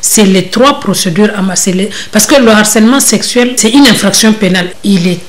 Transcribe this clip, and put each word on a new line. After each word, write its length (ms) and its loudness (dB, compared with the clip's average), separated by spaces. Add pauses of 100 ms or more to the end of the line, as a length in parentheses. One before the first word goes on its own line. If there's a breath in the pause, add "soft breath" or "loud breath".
C'est 240 0
les 240 2
trois 320 0
procédures 540 -2
à 60 -6
ma-, 160 -4
c'est 160 -2
les... 160 -2 (240 loud breath)
Parce 140 0
que 140 2
le 100 4
harcèlement 500 2
sexuel, 560 -2
c'est 140 0
une 160 4
infraction 480 0
pénale. 340 -2 (160)
Il 240 0
est 200 -4